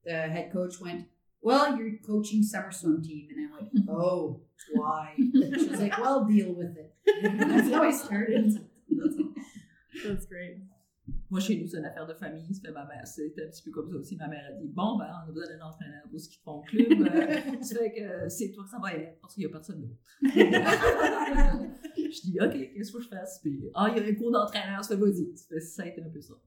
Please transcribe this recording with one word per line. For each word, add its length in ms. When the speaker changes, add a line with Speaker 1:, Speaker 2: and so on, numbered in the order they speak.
Speaker 1:
the 80
head 400
coach 280
went, 260
"Well, 340
you're 300
coaching 360
summer 300
swim 300
team." 280
And 120
I 100
went, 180
Speaker 2:
<laughs> 80
Speaker 1:
"Oh, 540
why?" 420
She 520
was 120
like, 180
"Well, 260
deal 300
with 220
it." 180
<laughs> 180
That's 480
how 120
I 80
started. 760
Speaker 2:
That's 220
great. 360
Speaker 3:
Moi, 100
chez 200
nous, 60
c'est 120
une 60
affaire 220
de 80
famille. 400
Ça 140
fait 40
ma 140
mère, 200
c'était 380
un 40
petit 160
peu 80
comme 180
ça 60
aussi. 200
Ma 120
mère 200
a 40
dit, « 220
Bon, 220
ben, 120
on 40
a 40
besoin 240
d'un 80
entraîneur 440
pour 120
ce 80
qui 100
te 60
font 160
club. 320
Euh, 480
Speaker 1:
<laughs> 40
Speaker 3:
ça 140
fait 160
que 360
c'est 240
toi 120
que 60
ça 80
va 160
être 260
parce 140
qu'il 80
y 40
a 20
personne 320
d'autre. » 180
Speaker 1:
<laughs> 0
Speaker 3:
Je 2000
dis, « 200
Ok, 120
qu'est-ce 200
qu'il 200
faut 60
que 60
je 40
fasse ? » 340
Puis, « 220
Ah, 160
il 100
y 60
a 20
un 60
cours 160
d'entraîneur, 540
ça 120
fait, 60
vas-y. » 340
Ça 120
fait, 120
ça 220
a 40
été 160
un 60
peu 120
ça. 140